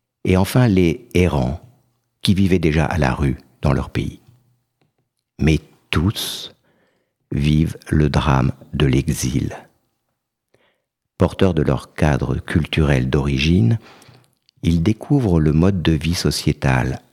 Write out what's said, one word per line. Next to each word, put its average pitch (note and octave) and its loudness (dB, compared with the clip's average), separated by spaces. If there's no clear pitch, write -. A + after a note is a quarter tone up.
et F#2 2
enfin B2 2
les F#2 2
errants, D2+ 0
qui G#2+ 2
vivaient F#2 2
déjà D#2 2
à - -4
la C2+ 0
rue C#2+ -2
dans C#2+ 0
leur B1+ -4
pays. - -8
Mais D2+ 2
tous - -4
vivent D2+ 0
le D2+ 2
drame C2+ 0
de - 0
l'exil. - -2
Porteurs F2+ 2
de D#2 0
leur C#2 -4
cadre C2 -2
culturel C#2+ 0
d'origine, D#2 0
ils E2 0
découvrent G#2+ 0
le D#2 2
mode F2 2
de D#2+ 2
vie D#2+ -2
sociétal, C2 -2